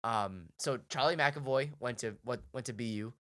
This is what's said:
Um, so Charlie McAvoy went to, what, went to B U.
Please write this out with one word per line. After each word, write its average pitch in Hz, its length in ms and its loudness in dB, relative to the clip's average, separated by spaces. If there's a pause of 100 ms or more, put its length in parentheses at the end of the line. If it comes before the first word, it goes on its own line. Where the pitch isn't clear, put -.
Um, 98 460 -2 (100)
so 139 160 0 (120)
Charlie 156 280 4
McAvoy 143 640 4
went 120 180 -4
to, 110 240 -4
what, 120 300 -4
went 131 140 -6
to 127 60 -6
B 113 120 -4 (180)
U. 113 180 -8